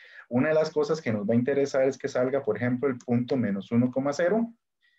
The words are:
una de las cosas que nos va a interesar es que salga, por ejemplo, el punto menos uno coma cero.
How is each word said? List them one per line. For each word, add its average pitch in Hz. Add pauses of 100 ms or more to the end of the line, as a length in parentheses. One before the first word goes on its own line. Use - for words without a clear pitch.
(300)
una 131
de 156
las 156
cosas 151
que 120
nos 104
va 117
a 120
interesar 135
es 135
que 139
salga, 131
por 107
ejemplo, 123
el 131
punto 120
menos 101
uno 123
coma 139
cero. 202 (460)